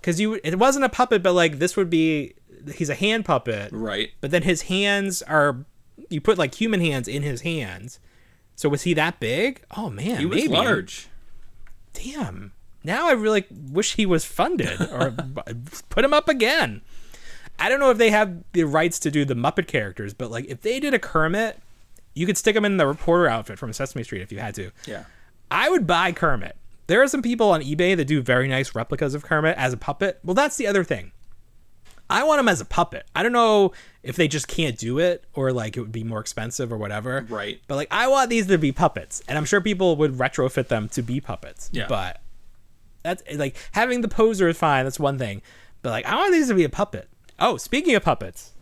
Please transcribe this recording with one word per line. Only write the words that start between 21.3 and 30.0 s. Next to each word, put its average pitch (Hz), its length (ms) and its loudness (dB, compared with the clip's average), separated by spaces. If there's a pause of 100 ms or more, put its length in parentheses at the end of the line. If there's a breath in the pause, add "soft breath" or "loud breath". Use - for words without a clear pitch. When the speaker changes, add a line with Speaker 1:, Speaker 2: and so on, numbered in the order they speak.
Speaker 1:
you 165 120 -2
could 202 120 2
stick 214 180 2
him 214 80 2
in 202 140 2
the 156 100 4
reporter 170 400 4
outfit 113 320 -2
from 113 140 -8
Sesame 131 300 -6
Street 101 180 -8
if 95 100 -14
you 101 80 -10
had 104 160 -8
to. 95 160 -10 (140 loud breath)
Speaker 2:
Yeah. 104 180 -12 (480 loud breath)
Speaker 1:
I 208 180 2
would 330 160 2
buy 175 280 2
Kermit. 139 420 0 (320)
There 202 160 6
are 277 40 4
some 269 140 -2
people 233 300 2
on 156 100 4
eBay 170 360 2
that 151 80 2
do 143 160 2
very 127 260 2
nice 135 280 -2
replicas 131 380 -2
of 147 100 -8
Kermit 156 340 2
as 127 160 0
a 127 40 -6
puppet. 175 460 -4